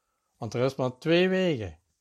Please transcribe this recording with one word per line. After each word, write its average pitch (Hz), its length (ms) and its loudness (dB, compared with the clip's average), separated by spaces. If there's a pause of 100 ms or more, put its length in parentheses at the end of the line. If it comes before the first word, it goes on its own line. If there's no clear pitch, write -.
(380)
want 113 160 -8
er 120 100 0
is 135 120 0
maar 127 220 -4
twee 175 320 2
wegen, 156 500 -2 (220)